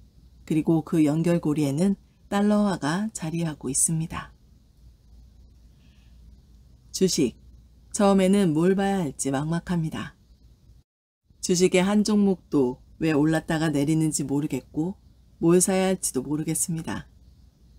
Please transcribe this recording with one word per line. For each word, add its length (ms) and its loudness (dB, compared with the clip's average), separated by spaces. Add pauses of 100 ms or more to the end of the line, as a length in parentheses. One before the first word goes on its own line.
(440)
그리고 380 0
그 220 2
연결고리에는 920 0 (320)
달러화가 840 0
자리하고 580 -6
있습니다. 600 -4 (2500)
주식, 480 0 (540)
처음에는 600 4
뭘 220 2
봐야 240 -2
할지 320 -4
막막합니다. 880 -4 (1200)
주식의 420 2
한 220 2
종목도 800 0 (160)
왜 140 0
올랐다가 580 0
내리는지 540 0
모르겠고 720 -4 (420)
뭘 220 4
사야 260 0
할지도 360 -4
모르겠습니다. 840 -6 (720)